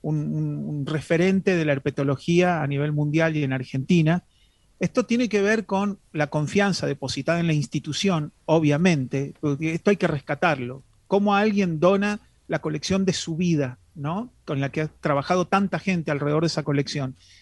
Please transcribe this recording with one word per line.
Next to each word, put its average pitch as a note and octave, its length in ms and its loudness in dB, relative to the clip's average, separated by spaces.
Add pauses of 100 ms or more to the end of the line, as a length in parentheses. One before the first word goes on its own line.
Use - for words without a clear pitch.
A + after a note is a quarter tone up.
un, D3+ 160 -2
un, D3+ 480 -4
un D3 200 -6
referente F3 680 2
de E3 80 0
la D3+ 80 2
herpetología D3 880 0
a C#3+ 60 -2
nivel C#3+ 240 -2
mundial D3+ 460 0
y D3+ 80 0
en C3+ 80 -2
Argentina. D#3 680 2 (580)
Esto F3+ 240 0
tiene A#3 240 0
que G3+ 120 2
ver G#3+ 240 2
con G3 320 -2 (140)
la D3 160 0
confianza D#3+ 580 0
depositada C#3+ 540 -2
en E3+ 80 0
la D#3+ 60 2
institución, D3+ 800 -2 (120)
obviamente, D3 960 2
porque D#3 340 -2
esto E3+ 180 0
hay G3+ 40 4
que F3+ 120 0
rescatarlo. C#3 760 -2 (240)
¿Cómo G3+ 280 2
alguien G3 440 2
dona G3+ 400 2 (300)
la E3 100 -2
colección F#3+ 460 -2
de F#3 80 2
su D#3+ 240 -6
vida, D3 400 0 (180)
¿no? F3+ 340 -8 (140)
Con D3 160 -4
la C#3 80 -2
que D#3 140 -4
ha D#3 80 -4 (100)
trabajado D#3+ 480 0
tanta F#3+ 320 0
gente E3+ 320 -2
alrededor D3 320 0
de E3 40 2
esa D#3 160 -2
colección. C#3+ 520 -2 (260)